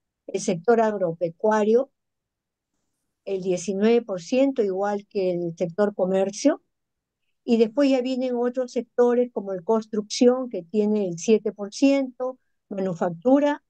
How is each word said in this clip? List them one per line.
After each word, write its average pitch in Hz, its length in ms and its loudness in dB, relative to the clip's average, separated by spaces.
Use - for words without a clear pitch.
el 196 120 -6
sector 220 420 0
agropecuario, 214 1080 0
el 196 160 -4
diecinueve 196 640 0
por 190 180 -8
ciento, 262 400 0
igual 202 460 -2
que 185 240 -2
el 175 260 -4
sector 202 380 -2
comercio, 196 680 0
y 233 60 4
después 226 340 2
ya 262 120 2
vienen 254 340 -4
otros 247 380 -4
sectores 240 580 0
como 196 220 -8
el 180 100 -8
construcción, 226 880 0
que 185 140 -8
tiene 208 440 0
el 170 100 -6
siete 214 360 0
por 202 200 -12
ciento, 262 640 -2
manufactura, 196 1040 0